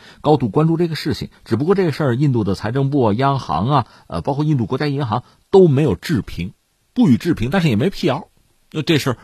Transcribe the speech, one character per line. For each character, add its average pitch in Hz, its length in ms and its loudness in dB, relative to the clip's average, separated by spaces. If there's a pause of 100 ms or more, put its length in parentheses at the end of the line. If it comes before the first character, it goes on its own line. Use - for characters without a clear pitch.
(220)
高 147 160 4
度 131 100 -2
关 151 200 0
注 165 100 0
这 170 100 0
个 160 80 -8
事 139 180 -6
情。 - 160 -8 (140)
只 113 140 -2
不 131 80 -4
过 196 100 2
这 196 80 2
个 165 80 0
事 156 140 -4
儿， 120 100 0
印 143 160 0
度 117 140 0
的 95 100 -2
财 107 160 -6
政 139 180 -2
部 139 140 0
啊、 107 120 2
央 135 220 0
行 85 300 -4
啊， 139 200 0 (200)
呃， - 140 -6
包 139 120 -4
括 147 120 -2
印 156 120 2
度 113 80 0
国 - 120 -4
家 151 100 -4
银 135 180 -4
行 113 200 -4 (240)
都 190 180 8
没 139 160 4
有 113 120 0
置 - 260 -2
评， - 320 -10 (400)
不 233 160 4
予 117 80 6
置 170 160 -2
评， 113 160 -4
但 185 120 0
是 165 60 2
也 117 80 2
没 127 140 0
辟 - 180 -4
谣。 139 220 -4 (420)
那 156 100 -4
这 147 180 2
事 139 100 -2
儿 120 140 -4